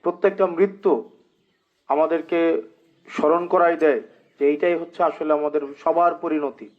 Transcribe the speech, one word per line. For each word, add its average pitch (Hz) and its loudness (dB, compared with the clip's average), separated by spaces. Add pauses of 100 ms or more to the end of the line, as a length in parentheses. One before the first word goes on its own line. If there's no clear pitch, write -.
প্রত্যেকটা 190 0 (120)
মৃত্যু 190 0 (1000)
আমাদেরকে 160 0 (760)
স্মরণ 165 2 (100)
করাই 175 4
দেয় 139 2 (360)
যে 143 -4
এইটাই 170 0
হচ্ছে 170 -16 (100)
আসলে 156 -4
আমাদের 147 -2 (220)
সবার 170 2 (100)
পরিণতি 147 -4 (120)